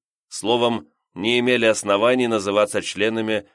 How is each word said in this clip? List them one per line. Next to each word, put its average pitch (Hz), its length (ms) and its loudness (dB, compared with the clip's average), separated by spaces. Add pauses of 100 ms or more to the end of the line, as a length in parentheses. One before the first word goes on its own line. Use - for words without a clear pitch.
(280)
словом, 117 600 -2 (260)
не 113 240 0
имели 123 260 2
оснований 113 640 2
называться 104 560 0
членами 110 720 -4